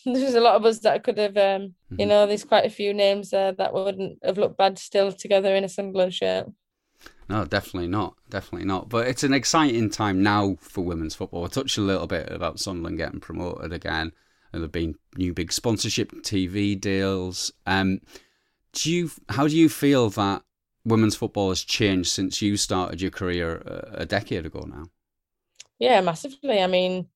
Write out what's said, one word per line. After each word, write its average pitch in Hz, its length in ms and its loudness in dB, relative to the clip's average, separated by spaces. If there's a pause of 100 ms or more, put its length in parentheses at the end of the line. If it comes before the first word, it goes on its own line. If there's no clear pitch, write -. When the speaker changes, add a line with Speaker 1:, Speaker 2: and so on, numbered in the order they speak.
Speaker 1:
<laughs> - 40 -12
There 254 200 0
was 269 100 0
a 233 60 4
lot 233 160 8
of 214 100 4
us 226 140 2
that 208 240 2
could 233 140 -2
have, 208 180 0
um, 196 260 2
you - 360 -14
Speaker 2:
Mm-hmm. 202 100 0
Speaker 1:
know, 208 180 6
there's 208 180 -2
quite - 220 4
a 214 40 0
few 202 220 -4
names 202 380 2
there 196 220 2
that 190 200 -2
wouldn't 190 520 -4
have 185 120 -2
looked - 220 -2
bad 190 200 2
still 196 340 0
together 196 420 2
in 196 100 2
a 190 40 -4
Sunderland 185 440 -2
shirt. 185 360 -2 (800)
Speaker 2:
No, 101 160 -2
definitely 95 440 -4
not. 95 280 -4 (120)
Definitely 92 380 -8
not. 95 220 -4
But 117 200 0
it's 127 160 -4
an 135 80 4
exciting 127 580 2
time 98 320 0
now 104 380 4
for - 240 -8
women's 82 300 -6
football. 87 300 -8
I 87 40 -4
touched - 300 -4
a 110 40 2
little 95 240 0
bit 82 240 -4
about 82 300 -6
Sunderland 82 380 -6
getting 80 220 -6
promoted 85 520 -8
again, 82 400 -6 (400)
and 85 100 -6
there've 78 100 -8
been 82 240 -4 (200)
new 90 160 -2
big 85 200 -6
sponsorship 110 600 -2 (120)
T 95 240 -2
V 101 260 0
deals. 95 800 -2 (120)
Um, 95 360 0 (720)
do - 200 -2
you, 175 180 0 (180)
how 139 180 0
do 151 100 2
you 165 120 8
feel 139 420 4
that 98 320 -2 (420)
women's 110 320 4
football 101 320 -2
has 92 160 -2
changed 95 460 2
since - 300 -2
you 104 160 2
started 90 460 -2
your 92 80 -2
career 87 460 -2
a, - 460 -10
a 85 40 -8
decade 101 400 -4
ago 73 220 -10
now? 73 160 -14 (960)
Speaker 1:
Yeah, 233 200 6
massively. 208 600 -2
I 185 60 2
mean, 185 480 0